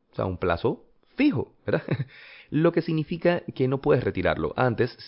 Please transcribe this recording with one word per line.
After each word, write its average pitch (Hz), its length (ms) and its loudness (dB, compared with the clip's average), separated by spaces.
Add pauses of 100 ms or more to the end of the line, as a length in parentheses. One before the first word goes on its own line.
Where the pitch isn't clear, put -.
(120)
o - 20 -20
sea, 107 100 -4
un 92 140 -4
plazo 92 460 -2 (320)
fijo, 247 360 0 (140)
¿verdad? 107 220 -2
<laughs> - 640 -8
Lo 160 220 4
que 170 80 0
significa 165 600 0 (140)
que 131 140 0
no 135 140 -2
puedes 147 220 4
retirarlo 85 520 0
antes 120 360 0 (140)